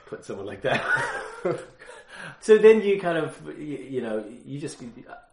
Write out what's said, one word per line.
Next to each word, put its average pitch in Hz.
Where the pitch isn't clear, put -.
put -
someone 98
like 101
that. 120
<laughs> -
So 214
then 214
you 196
kind 170
of, 151
you, 147
you 127
know, 110
you 135
just 147